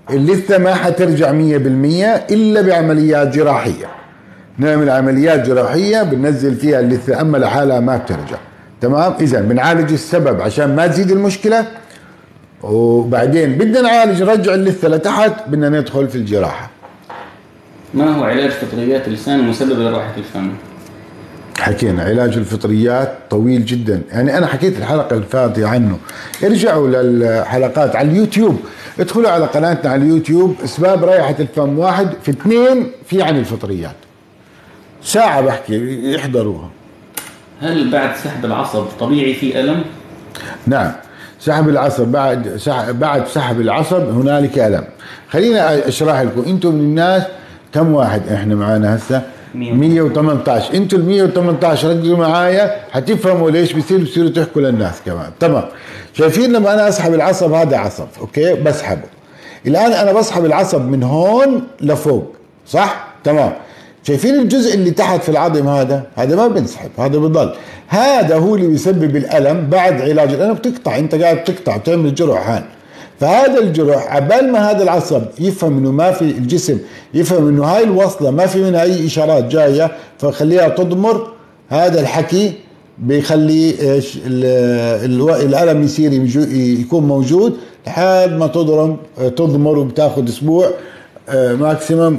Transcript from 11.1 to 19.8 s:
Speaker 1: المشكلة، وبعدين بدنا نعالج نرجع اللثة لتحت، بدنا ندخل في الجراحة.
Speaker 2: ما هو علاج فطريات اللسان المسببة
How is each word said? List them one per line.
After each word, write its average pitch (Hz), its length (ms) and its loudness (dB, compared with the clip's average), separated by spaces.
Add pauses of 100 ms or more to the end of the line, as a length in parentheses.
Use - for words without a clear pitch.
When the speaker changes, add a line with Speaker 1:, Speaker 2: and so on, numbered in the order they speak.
Speaker 1:
المشكلة، 202 540 0 (1000)
وبعدين 120 920 2
بدنا 220 280 2
نعالج 226 420 2
نرجع 196 300 2
اللثة 190 340 0
لتحت، 202 460 0 (140)
بدنا 147 220 0
ندخل 135 380 0
في 123 80 -10
الجراحة. 101 540 -4 (1200)
Speaker 2:
ما 151 220 0
هو 139 80 -2
علاج 120 260 0
فطريات 127 580 -4
اللسان 135 320 -2
المسببة 117 500 0